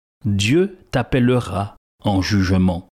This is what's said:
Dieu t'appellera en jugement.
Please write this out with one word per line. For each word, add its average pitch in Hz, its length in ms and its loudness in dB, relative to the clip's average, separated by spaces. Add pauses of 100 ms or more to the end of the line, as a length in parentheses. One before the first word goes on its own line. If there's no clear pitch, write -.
(260)
Dieu 117 520 0 (140)
t'appellera 120 840 -2 (280)
en 98 180 0
jugement. 92 680 0 (100)